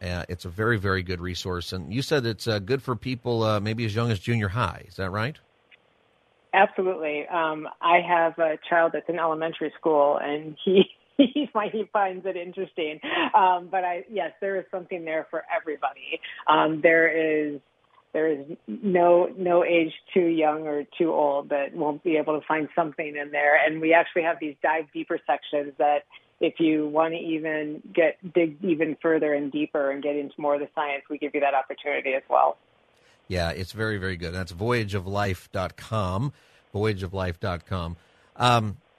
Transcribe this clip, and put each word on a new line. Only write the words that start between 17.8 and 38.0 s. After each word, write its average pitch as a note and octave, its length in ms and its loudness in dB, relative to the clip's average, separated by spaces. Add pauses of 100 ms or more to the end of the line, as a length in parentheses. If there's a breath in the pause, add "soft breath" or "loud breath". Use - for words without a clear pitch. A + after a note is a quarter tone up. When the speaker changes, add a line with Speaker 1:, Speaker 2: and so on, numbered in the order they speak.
Speaker 2:
there D#3 160 0
is C#3 180 -2 (220)
no, F3 720 4
no F3+ 260 4
age E3 300 2 (200)
too F3+ 120 4
young D#3 420 2
or D3 160 -2 (140)
too D#3+ 160 2
old D3 360 0
that C#3 240 -2
won't D3+ 300 -2
be D#3+ 140 2
able D3+ 200 0
to C#3+ 80 -8
find D#3 300 0
something D#3 400 -2
in D3 160 -8
there. D3 240 4 (100)
And D#3 140 0
we D#3+ 140 4
actually E3 300 4
have E3 180 0
these D3+ 200 -6
dive D#3 320 0
deeper E3 320 -6
sections C#3+ 520 -2
that D3 220 2 (420 loud breath)
if D#3+ 180 0
you D#3 260 4
want D#3+ 280 2
to E3+ 60 -6
even D#3 600 -4 (120)
get, D#3+ 240 4 (160)
dig E3 280 2
even D#3 400 0
further D#3 320 2
and C#3+ 200 -2
deeper D3 360 -2
and C#3 140 -6
get D3 140 -2
into C#3+ 200 -8
more D3 180 0
of C#3+ 40 -4
the C#3+ 160 -6
science, C#3+ 340 -4
we D3 80 -8
give C#3+ 160 -6
you D3+ 60 0
that C#3 140 2
opportunity C3+ 600 -4
as C3 160 -2
well. C3+ 280 2 (720 soft breath)
Speaker 1:
Yeah, F2 240 -2
it's F2 200 -8
very, A2 260 -4
very F#2 200 -4
good. E2 160 -8
That's F2+ 180 -8
voyage G#2+ 420 -2
of F#2 140 -4
life G2 460 -2
dot F#2 240 -6
com. G#2+ 560 -4 (400 soft breath)
Voyage G#2 280 -2
of F#2 120 -6
life F#2 260 -4
dot F2 260 -4
com. F2 300 -6 (400 soft breath)